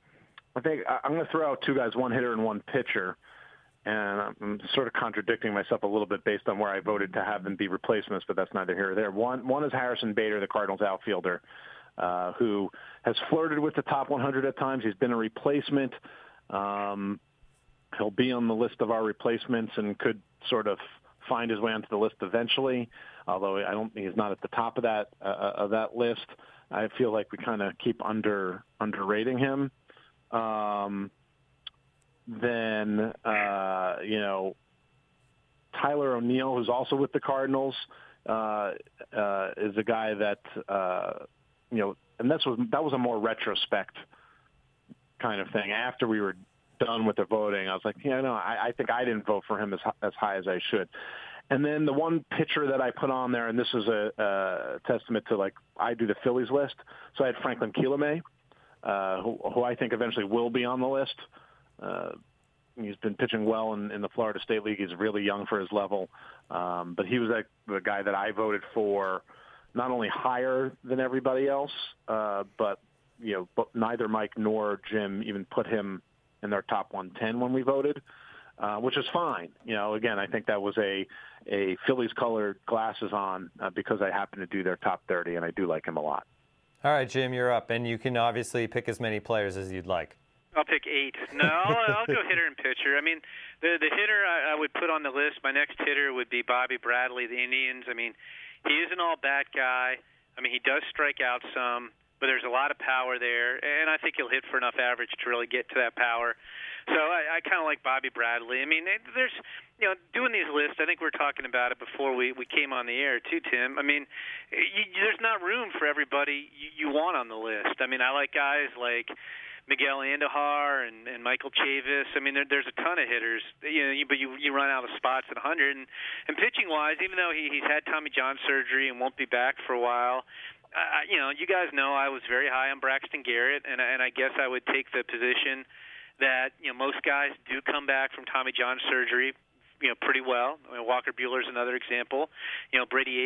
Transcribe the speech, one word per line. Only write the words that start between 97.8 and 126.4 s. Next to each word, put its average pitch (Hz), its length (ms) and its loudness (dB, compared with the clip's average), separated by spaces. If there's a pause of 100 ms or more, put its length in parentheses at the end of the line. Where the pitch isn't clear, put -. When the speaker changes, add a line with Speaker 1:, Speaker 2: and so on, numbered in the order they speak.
Speaker 3:
I 120 60 -6
mean, 117 200 -6 (520)
he 151 80 2
is 165 160 0
an 180 80 -2
all-bat 143 560 0
guy. 127 400 0 (420)
I 127 40 -10
mean, 123 100 0
he 123 80 -2
does 135 320 2
strike 147 340 0
out 123 160 0 (140)
some, 120 360 -2 (320)
but 135 80 4
there's 123 160 2
a 120 80 0
lot 139 160 4
of - 80 -4
power 127 400 2
there, 120 400 2
and 156 320 2
I 156 80 4
think - 160 -2
he'll 123 160 -2
hit 131 160 0
for - 80 -4
enough 123 240 2
average 123 320 0
to - 160 -6
really 120 240 0
get 127 240 0
to 131 80 4
that 117 160 0
power. 117 400 2 (480)
So - 80 2
I, 160 440 2
I - 40 -
kinda 180 240 2
like 151 160 0
Bobby 131 320 0
Bradley. 117 480 0
I 139 40 -2
mean, 160 200 2
it, 214 160 0 (160)
there's, 254 160 2 (480)
you 196 80 4
know, 190 80 -2 (160)
doing 247 160 2
these 190 160 0
lists, 147 320 0
I 156 80 2
think 170 160 -2
we 156 80 0
were - 80 -4
talking 139 320 -2
about 123 240 2
it - 80 -8
before 135 320 -2
we, 127 160 2
we 127 160 -8
came 143 240 0
on 123 160 -2
the 120 80 -4
air 131 240 0
too, 165 320 -2
Tim. 127 240 2
I 139 80 0
mean, 143 240 2 (480)
y-, 196 320 0
y-, 185 40 -18 (120)
there's 214 160 4
not 220 240 0
room 214 360 -2
for 147 120 4
everybody 143 640 0
you, 151 320 -6
you - 80 0
want 160 240 2
on 120 80 -2
the 110 120 -8
list. 110 440 -2
I 127 80 0
mean, 131 80 0
I 127 160 4
like 143 160 0
guys 143 480 2
like 120 320 -2 (560)
Miguel 139 400 0
Andujar 143 800 2
and, 113 240 -12
and 120 160 -12
Michael 127 240 0
Chavis. 139 640 0
I 139 80 0
mean, 139 160 0
there, 139 80 2
there's 139 240 2
a - 120 -14
ton 170 200 2
of 120 80 2
hitters, 113 320 0 (240)
you 151 160 2
know, 139 120 2
you, 143 120 0
but 139 160 2
you, 131 160 -6
you 143 160 2
run 139 160 4
out 131 160 0
of 110 80 -10
spots 131 360 0
at 120 80 -8
a 117 60 -4
hundred. 143 300 2
And, 135 120 -10 (440)
and 156 80 -4
pitching-wise, 160 640 2